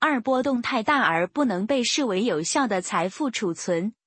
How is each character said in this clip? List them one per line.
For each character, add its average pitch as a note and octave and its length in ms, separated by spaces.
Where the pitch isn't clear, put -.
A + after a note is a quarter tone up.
二， C#4+ 140
波 B3+ 220
动 C4 180
太 A#3+ 220
大 C4+ 200
而 E3 240
不 C#4+ 200
能 G3 200
被 C4 160
视 C#4 220
为 G3+ 200
有 E3 180
效 C4 260
的 F#3+ 140
财 F3+ 260
富 C4+ 220
储 F3 240
存。 F3+ 400